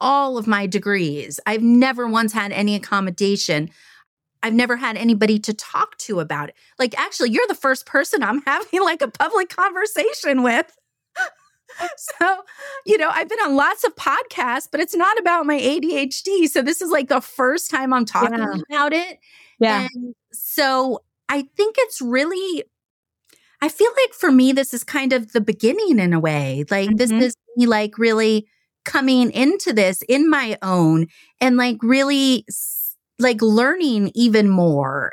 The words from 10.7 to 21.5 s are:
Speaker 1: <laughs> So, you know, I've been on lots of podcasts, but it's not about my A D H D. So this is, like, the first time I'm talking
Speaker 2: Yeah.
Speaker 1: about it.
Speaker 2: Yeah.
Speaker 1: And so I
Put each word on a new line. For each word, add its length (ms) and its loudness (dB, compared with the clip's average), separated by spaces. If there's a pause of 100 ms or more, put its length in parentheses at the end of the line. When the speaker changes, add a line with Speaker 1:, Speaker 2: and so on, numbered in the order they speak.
Speaker 1:
<laughs> 100 -4 (720)
So, 460 -4 (440)
you 100 4
know, 160 0
I've 160 -4
been 120 -4
on 140 0
lots 300 0
of 120 0
podcasts, 720 -4
but 100 -2
it's 140 -4
not 240 2
about 260 2
my 120 0
A 240 0
D 140 -2
H 280 -4
D. 240 2
So 160 0
this 180 -2
is, 100 -4
like, 180 0
the 120 0
first 500 -2
time 220 -2
I'm 140 2
talking 320 -2
Speaker 2:
Yeah. 160 -4 (160)
Speaker 1:
about 240 0
it. 240 -4 (400)
Speaker 2:
Yeah. 340 0
Speaker 1:
And 220 -12 (180)
so 680 -2 (280)
I 140 -2 (140)